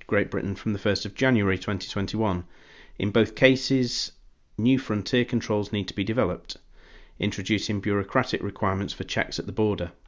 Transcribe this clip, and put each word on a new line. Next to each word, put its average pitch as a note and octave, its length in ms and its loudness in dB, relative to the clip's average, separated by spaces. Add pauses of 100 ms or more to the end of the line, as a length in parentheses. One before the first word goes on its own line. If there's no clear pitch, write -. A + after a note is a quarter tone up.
Great G2+ 240 2
Britain G2 240 -2
from - 180 -2
the G2 60 -4
first G2+ 260 0
of G2+ 80 -8
January G#2 460 4
twenty - 280 -4
twenty-one. G2 580 -2 (520)
In G2+ 140 0
both A2 240 4
cases, C3 760 2 (440)
new B2+ 220 4
frontier A#2+ 480 0
controls G#2+ 480 -2
need G2+ 140 -2
to - 80 -12
be G#2 80 -2
developed, G#2+ 540 -2 (600)
introducing G2+ 600 -2
bureaucratic G2+ 640 0
requirements G2 500 -2
for - 100 -8
checks - 360 -4
at - 80 -8
the G2+ 40 -6
border. G2+ 400 -2 (160)